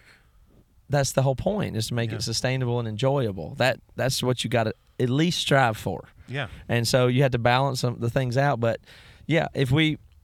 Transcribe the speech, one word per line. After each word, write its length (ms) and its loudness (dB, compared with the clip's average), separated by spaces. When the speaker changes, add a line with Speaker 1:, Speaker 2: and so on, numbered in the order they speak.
Speaker 1:
that's 220 0
the 100 2
whole 140 2
point, 420 -2
is 100 -2
to 60 -6
make 160 -2
Speaker 2:
Yeah. 80 -4
Speaker 1:
it 60 -6
sustainable 560 -2
and 80 -4
enjoyable. 680 -2
That, 240 0
that's 280 -2
what 200 0
you 60 -4
gotta 240 0
at 100 0
least 300 2
strive 380 2
for. 320 -8
Speaker 2:
Yeah. 200 -6
Speaker 1:
And 200 0
so 200 4
you 140 2
have 100 4
to 80 0
balance 420 2
some, 180 -2
the 100 -2
things 280 0
out. 220 2
But, 200 0
yeah, 260 2
if 180 0
we, 280 2